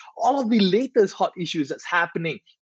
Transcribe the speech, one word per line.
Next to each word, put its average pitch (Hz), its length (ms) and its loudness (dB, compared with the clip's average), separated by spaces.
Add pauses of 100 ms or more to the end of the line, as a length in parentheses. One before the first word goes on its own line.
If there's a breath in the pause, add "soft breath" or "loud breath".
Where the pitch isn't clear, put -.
(180 loud breath)
all 277 220 2
of 233 100 -2
the 226 100 4
latest 202 540 2
hot 175 260 -2
issues 156 300 -4
that's - 160 -10
happening 170 540 -4 (280)